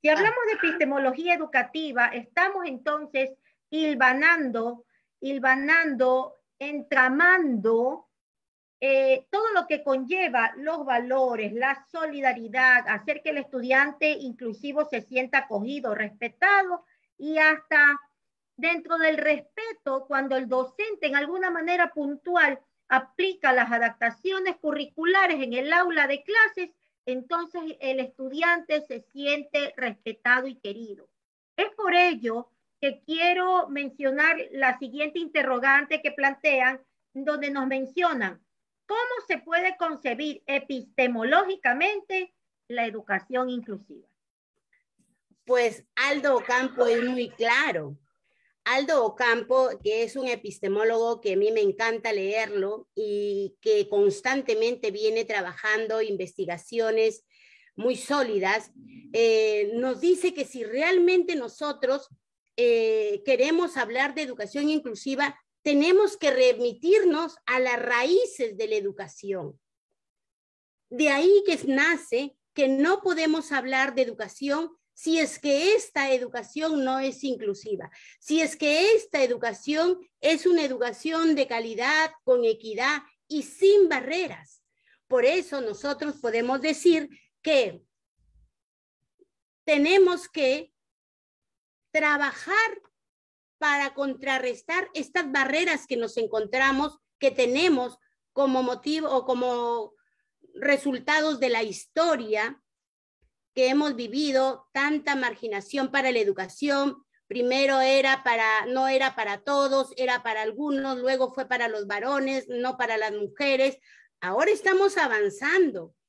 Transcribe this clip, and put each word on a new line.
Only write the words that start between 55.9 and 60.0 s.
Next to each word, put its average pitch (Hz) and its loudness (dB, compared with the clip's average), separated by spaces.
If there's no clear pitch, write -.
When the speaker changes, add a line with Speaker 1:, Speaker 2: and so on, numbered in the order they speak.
Speaker 2:
investigaciones 220 -2
muy 240 0
sólidas, 220 -2
eh, 220 2
nos 247 -2